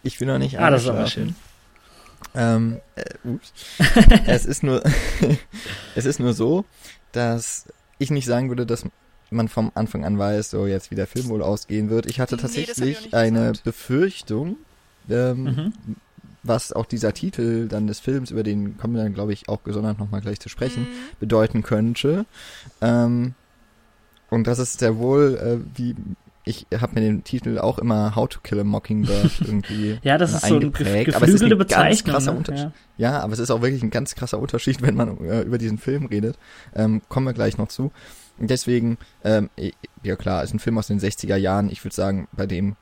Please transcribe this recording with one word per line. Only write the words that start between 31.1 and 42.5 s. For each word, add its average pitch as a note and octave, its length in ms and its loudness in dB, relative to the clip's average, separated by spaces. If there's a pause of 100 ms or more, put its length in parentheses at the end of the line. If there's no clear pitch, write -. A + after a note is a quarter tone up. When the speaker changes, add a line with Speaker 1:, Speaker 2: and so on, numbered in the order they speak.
Speaker 1:
Aber - 100 6
es F#3+ 80 8
ist G3+ 80 6
ein A#3 80 6
Speaker 2:
geflügelte G#3+ 240 4
Speaker 1:
ganz F#3 240 6
Speaker 2:
Bezeichnung, D3 160 -2
Speaker 1:
krasser C#3 180 2
Speaker 2:
ne? B2 60 -4
Speaker 1:
Unterschied. D3 320 -6 (260)
Speaker 2:
Ja. A#2+ 160 0
Speaker 1:
Ja, C#3+ 80 0
aber G#2+ 120 -4
es A2 80 -4
ist A2+ 100 -2
auch A#2 120 2
wirklich C3 200 0
ein A2 80 0
ganz B2+ 240 -4
krasser A#2+ 240 -4
Unterschied, B2+ 440 -2
<laughs> - 0 -
wenn A2+ 120 4
man, A2 300 0
äh, G2 180 0
über A#2+ 160 -2
diesen A2 200 -2
Film C#3 280 -4
redet. G#2+ 320 -2 (360)
Ähm, A2 340 2
kommen C3+ 180 -2
wir B2+ 60 -2
gleich A2 260 -2
noch A2 100 -4
zu. C#3 220 -4 (480)
Und A2 120 -4
deswegen, A#2+ 460 0 (280)
ähm, G#2 340 2
i-, F2+ 160 -6 (300)
ja F#2+ 120 -2
klar, F2+ 280 -2
ist - 100 -6
ein G#2+ 60 -2
Film A2+ 180 -2
aus G#2+ 80 -2
den G#2 140 -2
sechziger G2 360 -2
Jahren. G2 340 2
Ich - 140 -12
würd G2 80 -8
sagen, F#2+ 400 -2
bei F#2+ 140 -4
dem G2 360 -2